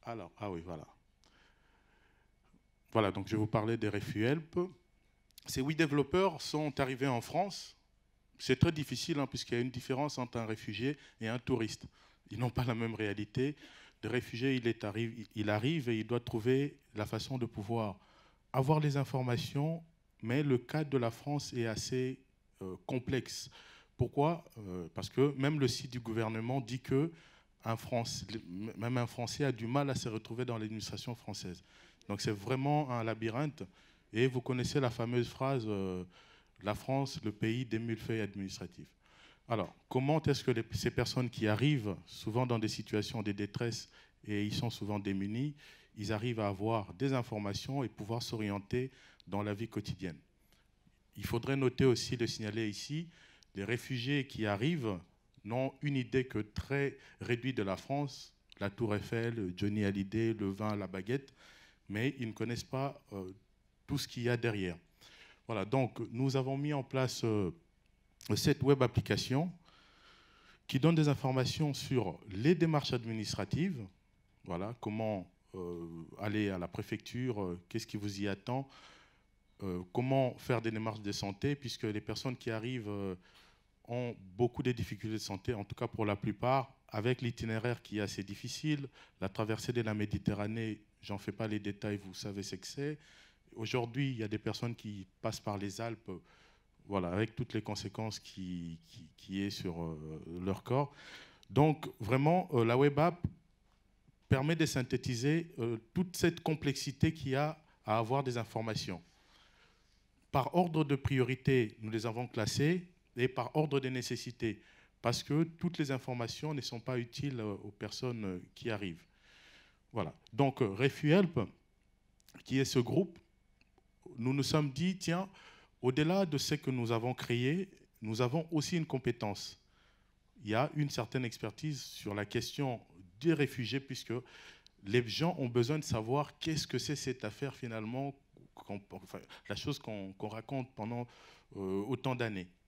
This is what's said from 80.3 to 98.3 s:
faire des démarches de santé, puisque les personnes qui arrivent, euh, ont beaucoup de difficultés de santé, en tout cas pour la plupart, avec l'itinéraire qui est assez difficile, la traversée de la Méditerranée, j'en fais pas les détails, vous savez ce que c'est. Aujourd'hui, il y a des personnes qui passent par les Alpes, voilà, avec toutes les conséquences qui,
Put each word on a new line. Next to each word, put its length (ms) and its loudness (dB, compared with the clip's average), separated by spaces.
faire 240 0
des 80 0
démarches 320 -4
de 120 -4
santé, 420 -2
puisque 300 -8
les 160 -2
personnes 340 -4
qui 160 -6
arrivent, 380 -4
euh, 260 -2
ont 280 -4
beaucoup 260 2
de 120 4
difficultés 400 -4
de 40 -2
santé, 360 -4
en 100 -4
tout 100 -10
cas 140 -4
pour 180 -2
la 120 2
plupart, 580 2
avec 320 0
l'itinéraire 600 -2
qui 180 -4
est 20 2
assez 200 -4
difficile, 680 -4
la 80 -2
traversée 420 -2
de 80 2
la 140 0
Méditerranée, 880 -2
j'en 160 -6
fais 140 -6
pas 160 -4
les 120 -2
détails, 440 -4
vous 100 -14
savez 300 -8
ce 140 -8
que 100 -12
c'est. 320 -6
Aujourd'hui, 560 0
il 60 -4
y 60 -2
a 40 -2
des 120 -2
personnes 360 -2
qui 320 -10
passent 180 -4
par 180 -4
les 220 -6
Alpes, 320 -6
voilà, 280 0
avec 200 0
toutes 200 -4
les 80 0
conséquences 580 -6
qui, 580 -8